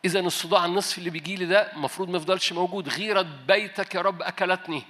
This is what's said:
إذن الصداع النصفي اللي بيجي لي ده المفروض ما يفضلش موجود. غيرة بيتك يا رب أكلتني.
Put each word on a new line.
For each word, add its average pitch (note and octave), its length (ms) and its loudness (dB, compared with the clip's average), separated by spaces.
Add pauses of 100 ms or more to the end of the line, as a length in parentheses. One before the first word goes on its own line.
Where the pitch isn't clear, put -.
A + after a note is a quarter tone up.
إذن F#3 200 2
الصداع F3 400 2
النصفي F#3 320 0
اللي F3 120 -4
بيجي D#3+ 260 -6
لي F#3 100 -2
ده G#3 280 4
المفروض F3 360 -4
ما F3+ 80 0
يفضلش F3+ 360 0
موجود. F3 360 -2
غيرة G3 320 2
بيتك F#3 720 0
يا F3+ 60 0
رب F3+ 200 0
أكلتني. F3 680 -2